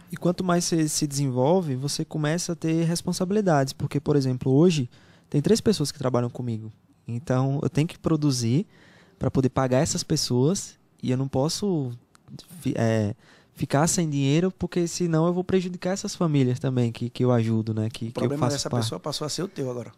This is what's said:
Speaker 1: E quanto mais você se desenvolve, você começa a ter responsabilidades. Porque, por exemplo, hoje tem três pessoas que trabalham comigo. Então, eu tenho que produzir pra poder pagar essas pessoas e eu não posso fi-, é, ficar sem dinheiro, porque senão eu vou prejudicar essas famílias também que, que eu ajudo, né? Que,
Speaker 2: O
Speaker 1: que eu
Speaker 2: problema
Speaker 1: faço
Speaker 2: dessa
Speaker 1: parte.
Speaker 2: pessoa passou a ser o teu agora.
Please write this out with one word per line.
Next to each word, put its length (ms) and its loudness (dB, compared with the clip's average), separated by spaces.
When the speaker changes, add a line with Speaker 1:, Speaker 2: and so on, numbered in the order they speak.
Speaker 1:
E 60 -8
quanto 260 -2
mais 220 2
você 220 0
se 180 -2
desenvolve, 680 2
você 280 -4
começa 500 -2
a 20 -2
ter 300 0
responsabilidades. 880 0
Porque, 260 -4
por 160 0
exemplo, 360 2
hoje 380 4
tem 120 0
três 200 2
pessoas 300 0
que 80 -20
trabalham 300 0
comigo. 420 -8
Então, 540 0
eu 80 -2
tenho 180 0
que 120 -14
produzir 680 0
pra 100 0
poder 200 2
pagar 300 2
essas 240 -2
pessoas 720 0
e 100 -2
eu 60 0
não 100 -2
posso 640 -2
fi-, 140 -2
é, 380 2
ficar 340 0
sem 220 0
dinheiro, 420 2
porque 360 -4
senão 400 2
eu 60 2
vou 100 0
prejudicar 480 -2
essas 240 -6
famílias 440 2
também 320 0
que, 180 -6
que 140 -2
eu 80 4
ajudo, 420 2
né? 160 -2
Que, 160 -10
Speaker 2:
O 60 -8
Speaker 1:
que 60 -10
eu 40 -2
Speaker 2:
problema 260 0
Speaker 1:
faço 100 0
Speaker 2:
dessa 120 -6
Speaker 1:
parte. 160 0
Speaker 2:
pessoa 140 -6
passou 260 -6
a 40 -6
ser 140 -6
o 40 -6
teu 220 -6
agora. 280 -10